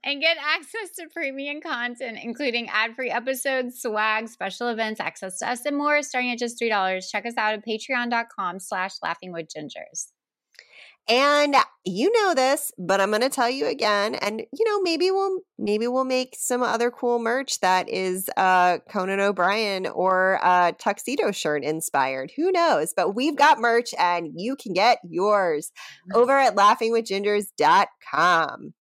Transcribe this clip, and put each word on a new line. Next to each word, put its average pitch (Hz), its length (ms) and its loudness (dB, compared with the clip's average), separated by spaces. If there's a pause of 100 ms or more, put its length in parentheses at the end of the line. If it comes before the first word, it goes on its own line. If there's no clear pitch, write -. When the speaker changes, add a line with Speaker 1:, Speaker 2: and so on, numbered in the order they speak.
Speaker 1:
And 277 180 -4
get 320 200 2
access 330 580 -4
to 339 160 -14
premium 285 460 -6
content, 240 600 -8
including 233 480 -4
ad-free 226 420 -2
episodes, 254 680 -4
swag, 220 480 -2
special 196 400 -8
events, 220 320 -4
access 185 380 -8
to - 100 -6
us, 240 160 -6
and 285 120 -2
more, 294 260 2
starting 247 300 -4
at 233 60 -6
just 240 200 -4
three 233 100 -2
dollars. 190 440 0
Check 208 140 -6
us 233 100 -8
out 214 180 0
at 214 100 -10
patreon 240 460 -4
dot 233 160 -2 (100)
com 185 220 -6
slash 190 360 -6 (100)
laughing 175 280 -6
with 170 140 -8 (100)
gingers. - 500 -12 (1000)
Speaker 2:
And 285 460 4 (300)
you 214 280 0
know 403 220 4
this, 262 420 0
but 185 240 2
I'm 196 120 2
gonna 226 180 2
tell 247 180 0
you 269 200 -2
again. 214 480 0
And, 214 240 -4 (120)
you 415 120 0
know, 415 160 0
maybe 349 320 0
we'll, 381 260 -2 (180)
maybe 214 300 -2
we'll 254 180 0
make 254 320 -2
some 247 280 -2
other 233 260 0
cool 240 300 -2
merch 240 400 -4
that 185 280 2
is, 185 480 -4
uh, 180 420 4 (120)
Conan 196 300 -2
O'Brien 196 680 0
or, 185 560 2
uh, 180 300 6
tuxedo 233 580 -2
shirt 151 320 -2
inspired. 135 760 -2
Who 339 140 0
knows? 311 460 2
But 196 180 0
we've 277 220 -2
got 285 240 6
merch, 240 360 2
and 175 380 0
you 220 220 -6
can 208 160 -10
get 214 260 4 (100)
yours 180 640 0 (400)
Speaker 1:
Mm-hmm. 220 100 2
Speaker 2:
over 254 160 6
at 247 200 4
laughing 220 340 6
with 226 140 0
gingers 202 420 -2 (100)
dot 165 320 6 (240)
com. 165 640 2 (100)